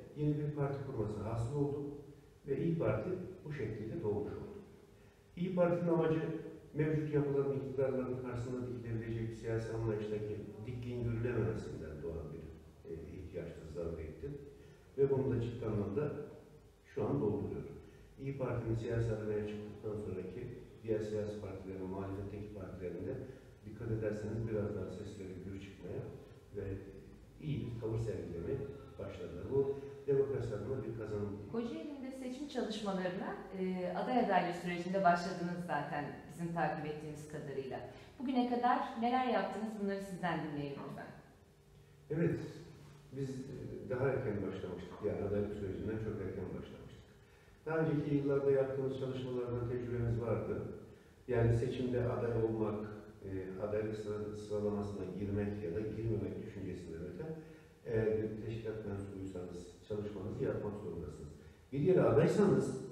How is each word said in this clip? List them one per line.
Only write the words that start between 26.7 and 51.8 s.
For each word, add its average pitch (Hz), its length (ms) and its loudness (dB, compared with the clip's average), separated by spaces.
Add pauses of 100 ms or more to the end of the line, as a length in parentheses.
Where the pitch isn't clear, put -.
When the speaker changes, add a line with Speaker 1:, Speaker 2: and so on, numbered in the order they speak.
Speaker 1:
iyi 143 240 -2
bir - 140 -6
tavır 113 180 0
sergilemeye 85 600 -2 (400)
başladılar. - 520 -8
Bu 135 260 4 (300)
demokrasi 131 480 4
adına 101 300 -2
bir 113 140 -4
kazanım 104 400 -2
değil. - 140 -10
Speaker 2:
Kocaeli'nde 262 580 -4
seçim 262 380 -6
çalışmalarına, 202 840 -2 (240)
e, 185 380 0
aday 240 280 4
adaylığı 175 300 6
sürecinde 180 500 2
başladınız 175 640 4
zaten 147 380 0 (280)
bizim 170 220 -4
takip 156 320 2
ettiğimiz 151 420 -6
kadarıyla. 135 520 -4 (380)
Bugüne 247 320 4
kadar 247 500 4
neler 254 260 4
yaptınız? 202 460 2 (100)
Bunları 196 180 2
sizden 175 460 0
dinleyelim 143 420 -4
lütfen. - 180 -8 (1040)
Speaker 1:
Evet, 165 300 4 (720)
biz, 131 180 -2
e, 110 600 -8
daha 127 180 2
erken 110 280 2 (100)
başlamıştık. 90 600 -6
Yani 90 160 0
adaylık 101 320 2
sürecinden 98 440 -2
çok 107 240 -2
erken 92 260 -4 (100)
başlamıştık. - 480 -12 (600)
Daha 160 120 2
önceki 147 360 4
yıllarda 139 360 4
yaptığımız 135 480 4
çalışmalardan 123 680 -2
tecrübemiz 117 520 0
vardı. - 420 0 (640)
Yani 117 280 8
seçimde 120 520 2